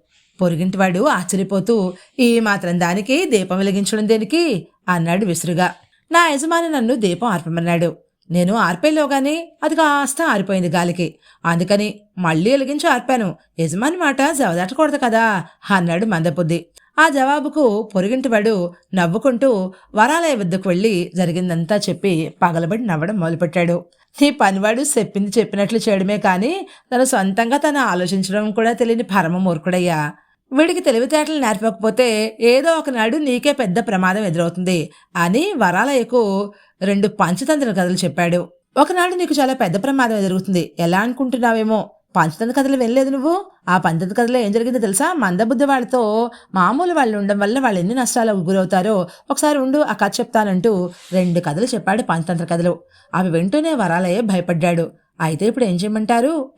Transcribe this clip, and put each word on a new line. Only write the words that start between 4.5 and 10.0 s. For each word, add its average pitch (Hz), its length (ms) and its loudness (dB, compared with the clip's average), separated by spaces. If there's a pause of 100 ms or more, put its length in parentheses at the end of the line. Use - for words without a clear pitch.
అన్నాడు 175 360 0
విసురుగా. 175 480 -2 (380)
"నా 339 160 4
యజమాని 320 420 0
నన్ను 254 260 0
దీపం 208 320 -2
ఆర్పమన్నాడు. 170 680 -2 (360)
నేను 180 240 2
ఆర్పేలోగానే 285 960 0 (100)
అది 311 120 0
కాస్త 285 460 0